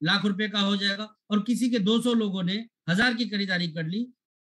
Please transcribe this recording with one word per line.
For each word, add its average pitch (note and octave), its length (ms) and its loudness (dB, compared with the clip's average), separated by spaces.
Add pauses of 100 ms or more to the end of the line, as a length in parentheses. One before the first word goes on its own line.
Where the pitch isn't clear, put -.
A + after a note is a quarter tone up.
लाख F3+ 220 2
रुपए G#3 240 0
का G#3 120 -4
हो G3 160 2
जाएगा। G3 400 -4 (140)
और G#3 120 2
किसी A#3 280 0
के A#3+ 80 2
दो A3 240 4
सौ A#3+ 120 2
लोगों G3+ 280 0
ने G3+ 260 -2 (200)
हजार A#3 260 2
की A#3 140 -2
खरीदारी F#3+ 400 -2
कर D#3+ 180 -6
ली A3+ 260 -4 (320)